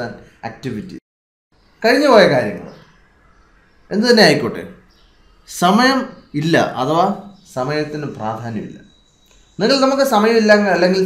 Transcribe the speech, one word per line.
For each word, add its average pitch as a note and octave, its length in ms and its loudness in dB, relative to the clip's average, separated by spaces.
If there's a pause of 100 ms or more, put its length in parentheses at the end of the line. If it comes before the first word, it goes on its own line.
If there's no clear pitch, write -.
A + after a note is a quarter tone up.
and G2+ 100 -12 (340)
activity, G#2 480 -12 (880)
കഴിഞ്ഞു C#4 280 2
പോയ G#3 100 6 (100)
കാര്യങ്ങൾ G2+ 380 -4 (1200)
എന്ത് G#3+ 160 0
തന്നെ A3 180 6
ആയിക്കോട്ടെ, G#2+ 360 -2 (1000)
സമയം B3 380 2 (420)
ഇല്ല D#3+ 160 2 (240)
അഥവാ D#3+ 240 0 (500)
സമയത്തിന് D3 640 -6
പ്രാധാന്യമില്ല. A2+ 600 -10 (800)
നിങ്ങൾ, C4+ 160 2 (100)
നമുക്ക് C4+ 300 2
സമയമില്ല A3 360 4 (240)
അല്ലെങ്കിൽ F#3 300 2